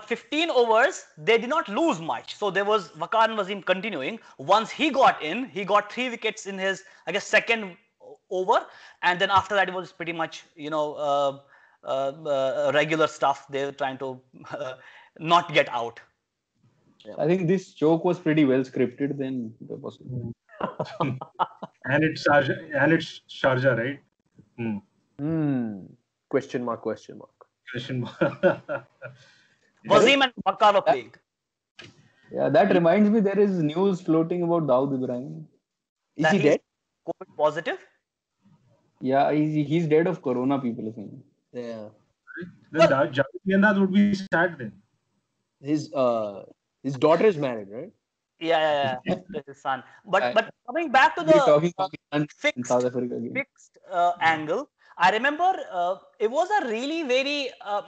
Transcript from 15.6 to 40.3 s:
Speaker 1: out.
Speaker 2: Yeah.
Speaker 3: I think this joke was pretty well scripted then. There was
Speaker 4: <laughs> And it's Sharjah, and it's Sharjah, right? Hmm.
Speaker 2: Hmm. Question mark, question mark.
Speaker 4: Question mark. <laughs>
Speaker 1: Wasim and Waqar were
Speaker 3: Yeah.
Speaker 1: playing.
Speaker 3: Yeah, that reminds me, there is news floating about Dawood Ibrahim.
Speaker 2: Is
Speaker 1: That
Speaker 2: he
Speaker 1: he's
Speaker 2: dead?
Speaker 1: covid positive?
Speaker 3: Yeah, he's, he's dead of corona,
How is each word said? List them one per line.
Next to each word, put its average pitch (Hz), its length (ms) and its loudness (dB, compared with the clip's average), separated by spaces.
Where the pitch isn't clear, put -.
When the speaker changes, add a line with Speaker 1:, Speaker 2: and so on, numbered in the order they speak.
Speaker 1:
out. 117 320 -6
Speaker 2:
Yeah. 104 120 -16
Speaker 3:
I 147 120 0
think 180 180 0
this 185 260 0
joke 165 320 2
was 175 140 0
pretty 156 260 2
well 131 180 4
scripted 135 540 -4
then. 131 440 -8
There 113 160 -12
was 113 240 -14
Speaker 4:
<laughs> - 400 -8
And 147 200 2
it's - 220 -2
Sharjah, 147 320 2
and 147 140 4
it's - 280 -2
Sharjah, 127 480 2
right? 139 220 -4
Hmm. 113 200 -4
Speaker 2:
Hmm. 139 600 -2
Question 131 360 -2
mark, 113 180 -6
question 107 360 -8
mark. - 120 -20
Speaker 4:
Question 127 300 -8
mark. - 200 -6
<laughs> - 680 0
Speaker 1:
Wasim 247 340 6
and 254 100 2
Waqar 202 280 4
were 190 120 2
Speaker 3:
Yeah. 165 60 6
Speaker 1:
playing. 120 220 -6
Speaker 3:
Yeah, 131 200 -2
that 185 240 4
reminds 180 340 4
me, 220 120 2
there 196 180 0
is 190 240 2
news 175 400 0
floating 165 400 2
about 170 240 0
Dawood 131 360 2
Ibrahim. 139 460 -8
Speaker 2:
Is - 80 0
Speaker 1:
That 156 80 4
Speaker 2:
he 202 60 4
Speaker 1:
he's 151 120 4
Speaker 2:
dead? 165 100 4
Speaker 1:
covid - 300 -14
positive? 160 400 0
Speaker 3:
Yeah, 139 320 2
he's, 151 340 0
he's 160 200 0
dead 156 200 4
of 180 140 -4
corona, 131 380 0